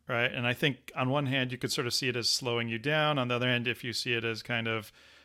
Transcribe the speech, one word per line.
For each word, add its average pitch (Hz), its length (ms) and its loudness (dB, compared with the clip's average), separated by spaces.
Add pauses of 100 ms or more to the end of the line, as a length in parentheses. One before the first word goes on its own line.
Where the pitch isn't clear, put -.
right? 120 240 2
And 120 160 -2
I 123 60 2
think 135 420 0
on 131 140 2
one 143 180 2
hand, 127 240 0
you 123 80 -6
could 120 120 -2
sort 135 140 -2
of 117 80 -2
see 135 140 0
it 123 80 0
as 117 140 0
slowing 117 400 0
you 113 100 -2
down. 151 400 2
On 123 80 2
the 123 80 2
other 123 120 2
hand, 120 200 2
if 117 160 -2
you 117 100 -4
see 123 200 -2
it 117 100 0
as 113 180 -2
kind 117 260 -2
of, 110 240 -2 (340)